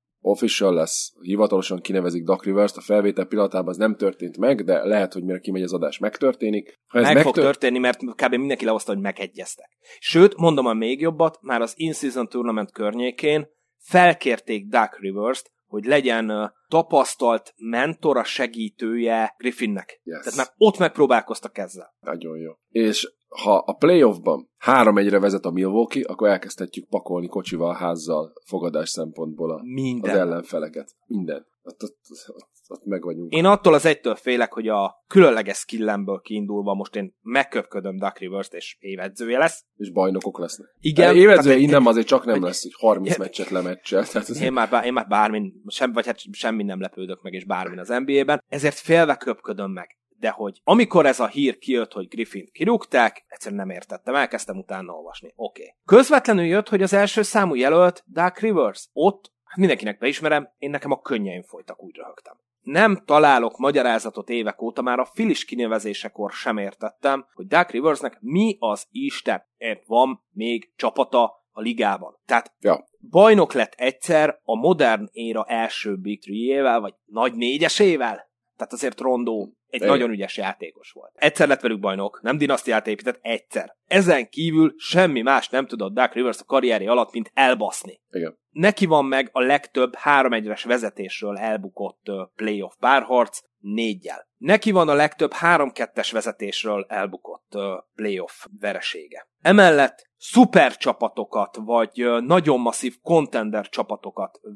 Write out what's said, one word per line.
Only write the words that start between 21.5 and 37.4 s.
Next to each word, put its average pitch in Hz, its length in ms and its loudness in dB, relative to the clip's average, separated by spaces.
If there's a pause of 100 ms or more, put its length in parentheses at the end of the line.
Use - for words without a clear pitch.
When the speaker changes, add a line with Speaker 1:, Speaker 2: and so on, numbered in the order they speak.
Speaker 2:
ezzel. 92 420 -14
Speaker 1:
Nagyon 82 380 -10
jó. 80 140 -14 (160)
És 110 440 0 (300)
ha 104 140 4 (100)
a 98 60 -4
playoffban 110 840 2
három 117 420 4
egyre 101 200 2
vezet 95 260 0
a 95 60 -6
Milwaukee, 101 580 0
akkor 104 200 0
elkezdhetjük - 600 -4
pakolni 90 380 -4
kocsival, 87 480 -4
házzal, 82 580 -4 (140)
fogadás 82 420 -6
szempontból 80 600 -8
a, 78 120 -10
Speaker 2:
Minden. 123 480 -6
Speaker 1:
az 104 80 0
ellenfeleket. 82 760 -6 (120)
Minden. 87 440 -8 (140)
Ott, - 180 -20
ott, - 160 -14 (360)
ott, - 120 -20 (220)
ott - 160 -18
meg 95 180 -6
vagyunk. 85 300 -10
Speaker 2:
Én 165 120 0
attól 196 300 4
az 147 100 2
egytől 147 300 0
félek, 123 380 -2
hogy 110 160 -6
a 101 380 -2
különleges 113 500 4
skillemből 101 640 -6
kiindulva 101 540 -6
most 98 220 -10
én 98 240 -10
megköpködöm 101 760 -6